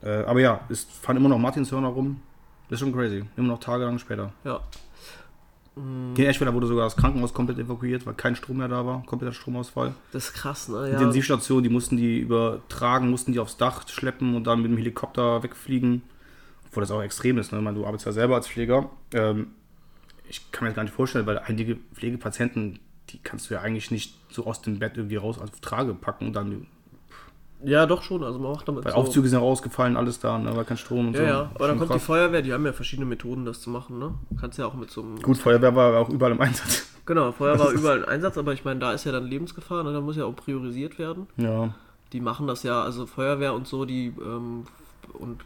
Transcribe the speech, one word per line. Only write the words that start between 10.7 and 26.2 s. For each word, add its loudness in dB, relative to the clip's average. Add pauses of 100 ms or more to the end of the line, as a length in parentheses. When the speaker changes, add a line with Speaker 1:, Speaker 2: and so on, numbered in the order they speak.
Speaker 1:
Die 0
Speaker 2:
Ja. 2
Speaker 1:
Intensivstation, 4
die 4
mussten 2
die 4
übertragen, 2
mussten 0
die 2
aufs -4
Dach 0
schleppen -2
und -2
dann 4
mit 2
dem 4
Helikopter 0
wegfliegen. 0 (680)
Obwohl -4
das -2
auch 0
extrem 0
ist, -2
ne? -4
Ich 0
meine, -2
du -2
arbeitest -6
ja -2
selber 4
als 0
Pfleger. 0 (240)
Ähm, 2 (840)
ich -14
kann -6
mir 0
das -6
gar -2
nicht -8
vorstellen, 2
weil 0
einige -2 (180)
Pflegepatienten, -4 (300)
die -18
kannst -12
du -2
ja -4
eigentlich -4
nicht -6 (120)
so -6
aus -8
dem -4
Bett -4
irgendwie -4
raus, -4
also -12
auf -20
Trage -2
packen -6